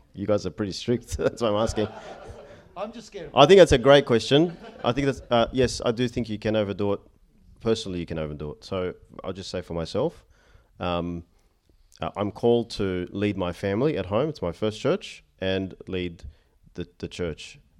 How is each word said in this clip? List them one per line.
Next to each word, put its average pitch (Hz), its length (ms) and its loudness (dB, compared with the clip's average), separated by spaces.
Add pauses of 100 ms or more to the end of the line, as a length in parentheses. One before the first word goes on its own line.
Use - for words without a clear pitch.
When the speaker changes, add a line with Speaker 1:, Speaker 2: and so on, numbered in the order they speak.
(140)
Speaker 1:
you 95 120 -8
guys 101 200 2
are 90 40 -4
pretty 98 220 -4
strict. - 440 -4
<laughs> - 20 -6
That's - 240 -2
why 117 60 2
I'm 104 80 2
asking. 107 320 0 (920)
Speaker 2:
I'm 220 140 -8
just 233 140 -18
scared. 165 280 -14
Speaker 1:
I 143 120 8
think 190 120 10
that's 170 140 10
a 139 60 6
great 139 260 8
question. 143 500 4 (300)
I 120 80 2
think 139 140 0
that's, 131 240 -2
uh, 117 200 4
yes, 127 320 0
I 123 100 0
do 123 160 -2
think 117 200 -6
you 107 100 -6
can 107 180 -2
overdo 101 360 0
it. - 80 -4 (600)
Personally, 104 400 -2
you 82 40 -4
can 80 140 -6
overdo 76 340 -6
it. - 120 -18
So 90 280 -4 (320)
I'll 95 80 -6
just 92 180 -12
say 92 120 -6
for - 100 -10
myself, 98 540 -4 (520)
um, 87 460 -4 (800)
uh, 82 160 -6
I'm 101 120 -2
called 120 420 2
to 92 380 -4
lead 101 280 -2
my 90 160 -2
family 107 420 -2
at 95 100 -4
home. 113 220 0
It's - 140 -8
my 87 100 -2
first 107 260 -4
church, - 460 -4 (160)
and 95 320 -2 (160)
lead 90 360 -6 (500)
the, 87 120 -8 (120)
the 85 100 -10
church - 500 -8 (220)